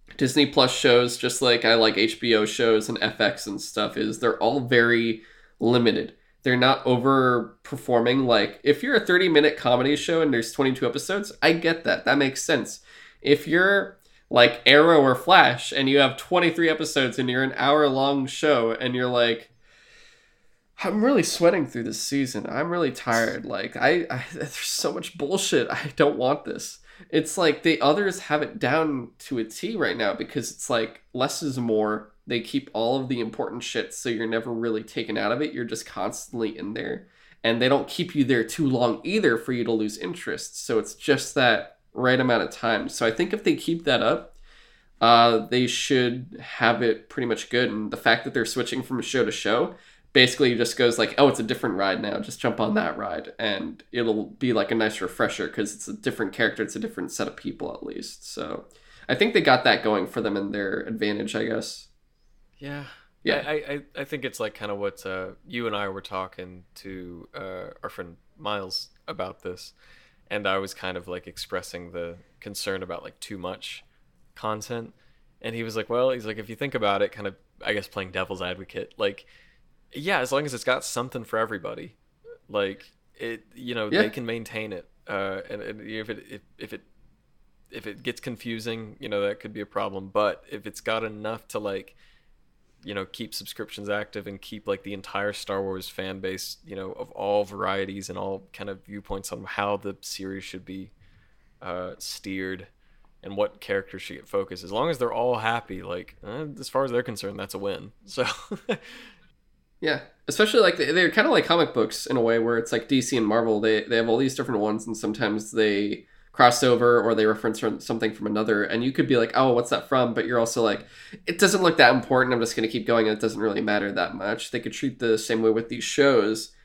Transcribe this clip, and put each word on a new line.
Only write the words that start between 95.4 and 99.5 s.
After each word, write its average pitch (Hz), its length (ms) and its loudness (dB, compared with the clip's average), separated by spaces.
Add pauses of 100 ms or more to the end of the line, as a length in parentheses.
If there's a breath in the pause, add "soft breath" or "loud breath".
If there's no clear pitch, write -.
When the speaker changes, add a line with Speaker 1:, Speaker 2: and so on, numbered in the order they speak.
Speaker 2:
Wars 95 260 -8
fan 95 320 -10
base, 95 460 -8
you 98 100 -16
know, 95 160 -10
of - 200 -14
all 101 340 -2
varieties 98 640 -6
and 92 80 -10
all 95 340 -8
kind 101 180 -12
of 95 160 -12
viewpoints 98 460 -10
on 101 140 -12
how 101 320 -2